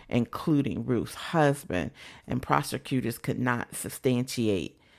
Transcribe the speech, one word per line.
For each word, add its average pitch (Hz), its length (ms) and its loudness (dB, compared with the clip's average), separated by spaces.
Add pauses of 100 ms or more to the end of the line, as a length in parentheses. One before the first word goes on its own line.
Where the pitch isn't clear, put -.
including 123 800 0
Ruth's 123 280 0
husband, 139 760 2 (360)
and 123 140 -2
prosecutors 127 800 0
could - 200 -4
not 123 360 -2
substantiate 117 1040 0 (180)